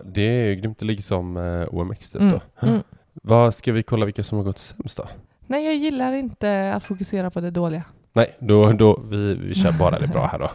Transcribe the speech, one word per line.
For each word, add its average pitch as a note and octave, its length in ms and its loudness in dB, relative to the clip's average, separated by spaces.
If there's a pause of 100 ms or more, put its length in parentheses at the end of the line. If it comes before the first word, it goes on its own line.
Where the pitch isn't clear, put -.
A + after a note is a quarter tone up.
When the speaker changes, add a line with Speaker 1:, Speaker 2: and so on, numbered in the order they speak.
Speaker 1:
det F#2+ 160 -4
är A#2 240 0
ju G2+ 100 0
grymt. G#2+ 240 -8
Det A2 60 -8
ligger G#2 180 -4
som, F2+ 340 -4
eh, F2 380 -4
O F2 60 -2
M F#2 100 -4
X - 200 -16
typ - 100 -4
Speaker 2:
Mm, G3 120 6 (260)
Speaker 1:
då. A3+ 80 0
Speaker 2:
mm. A3+ 140 2 (320)
Speaker 1:
Vad A#2 420 4
ska - 160 -4
vi A2 120 0
kolla A2 220 0
vilka - 180 -4
som A2 140 -6
har G2 80 -2
gått F#2+ 140 -4
sämst - 380 -14
då? - 60 -8 (440)
Speaker 2:
Nej, D4 180 -2
jag D#4 100 0
gillar C#4 360 -2
inte G#3 640 -2
att G3+ 80 -6
fokusera F#3+ 480 -4
på F3 100 -6
det F3 100 -6
dåliga. E3+ 320 -2 (300)
Speaker 1:
Nej, - 260 2
då, G#2+ 320 6
då, G#2+ 280 6 (100)
vi, G2+ 260 -2
vi F#2 200 -6
kör F#3 160 4
bara E2 280 2
det - 80 -2
bra - 180 -2
här - 140 -4
då. - 160 -4